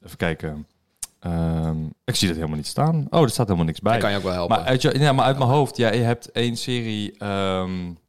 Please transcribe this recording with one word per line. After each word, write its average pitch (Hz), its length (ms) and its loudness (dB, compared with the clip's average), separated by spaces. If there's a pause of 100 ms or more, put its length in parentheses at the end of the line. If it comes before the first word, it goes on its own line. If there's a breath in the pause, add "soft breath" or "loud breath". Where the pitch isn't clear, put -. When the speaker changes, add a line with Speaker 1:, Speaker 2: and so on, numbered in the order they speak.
Speaker 1:
even - 120 -18
kijken. 78 500 -4 (520)
Ehm, 82 580 -2 (280)
ik - 100 -2
zie 98 120 2
dat 85 80 0
helemaal 78 220 -4
niet 73 100 -8
staan. 156 420 0
Oh, 170 120 4
er 131 80 6
staat 117 160 0
helemaal 87 220 2
niks 80 120 -4
bij. 104 140 0
Speaker 2:
Dat 117 80 2
kan 107 100 0
je 101 60 0
ook 92 60 -4
wel 95 100 0
helpen. 90 240 0
Speaker 1:
Maar - 80 -4
uit 131 160 2
je, 135 180 2
ja, 143 140 4
maar 127 120 4
uit 135 120 2
mijn 123 120 2
hoofd, 139 280 2
ja, 117 160 2
je 123 80 2
hebt 117 300 0
één 117 260 -2
serie, 113 600 -4
ehm, 95 540 -2 (380)